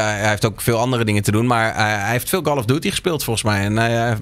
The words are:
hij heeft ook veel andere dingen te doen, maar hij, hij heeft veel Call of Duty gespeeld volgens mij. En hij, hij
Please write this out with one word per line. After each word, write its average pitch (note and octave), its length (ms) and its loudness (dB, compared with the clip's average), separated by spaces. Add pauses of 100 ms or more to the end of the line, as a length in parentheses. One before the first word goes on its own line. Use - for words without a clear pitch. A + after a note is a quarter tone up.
(200)
hij G#2+ 100 0
heeft G#2 160 0
ook G#2+ 160 -4
veel A#2 180 2
andere B2 260 0
dingen G#2 180 2
te G#2 80 2
doen, A2 160 2
maar A2+ 280 2
hij, G#2+ 240 0
hij G2 120 -2
heeft A#2+ 180 -2
veel F#3+ 120 0
Call D3 160 0
of B2 80 -2
Duty C#3+ 240 0
gespeeld F3 340 -2
volgens A2+ 220 -2
mij. G#2 180 0
En G#2 140 0
hij, A#2 140 0
hij A#2 300 0